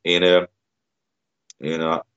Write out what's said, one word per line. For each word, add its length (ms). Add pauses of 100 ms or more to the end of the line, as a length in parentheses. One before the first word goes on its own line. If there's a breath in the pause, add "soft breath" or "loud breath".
Én, 220
ö, 200 (1120)
én 240
a 260 (100)